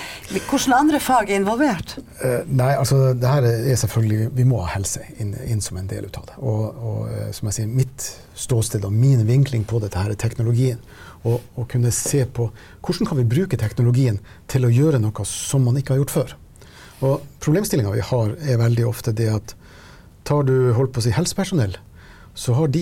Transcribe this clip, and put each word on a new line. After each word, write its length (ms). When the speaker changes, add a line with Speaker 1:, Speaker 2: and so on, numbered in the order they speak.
Speaker 1:
hvordan 480
andre 240
fag 320
er 80
involvert? 560
Speaker 2:
Eh, 240
nei, 320
altså, 400
det 160
her 160
er 320
selvfølgelig, 560
vi 80
må 160
ha 160
helse 240
inn, 160
inn 120
som 200
en 80
del 160
ut 160
av 80
det. 80
Og, 320
og, 400
eh, 240
som 160
jeg 140
sier, 20
mitt 300
ståsted 480
og 80
min 320
vinkling 400
på 160
dette 160
her 160
er 80
teknologien. 560
Og, 140
og 160
kunne 240
se 320
på 220
hvordan 240
kan 140
vi 100
bruke 260
teknologien 600
til 160
å 80
gjøre 240
noe 320
som 320
man 160
ikke 160
har 60
gjort 160
før. 160
Og 160
problemstillingen 480
vi 80
har 300
er 160
veldig 320
ofte 240
det 160
at 240
tar 220
du, 260
holdt 220
på 20
å 80
si, 80
helsepersonell, 640
så 240
har 160
de 80